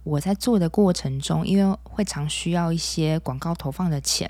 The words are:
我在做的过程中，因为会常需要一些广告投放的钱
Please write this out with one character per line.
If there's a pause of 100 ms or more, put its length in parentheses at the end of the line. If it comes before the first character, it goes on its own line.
我
在
做
的
过
程
中，
因
为
会
常
需
要
一
些
广
告
投
放
的
钱